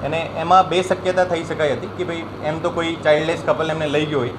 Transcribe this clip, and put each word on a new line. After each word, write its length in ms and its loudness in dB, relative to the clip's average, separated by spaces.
અને 120 -2
એમાં 520 2
બે 120 2
શક્યતા 420 0
થઈ 200 0
શકાઈ 300 0
હતી 140 -6
કે 60 -4
ભાઈ 200 -6
એમ 140 -2
તો 100 0
કોઈ 340 -2
ચાઇલ્ડલેસ 440 2
કપલ 220 2
એમને 180 -2
લઈ 180 2
ગયો 140 0
હોય 200 0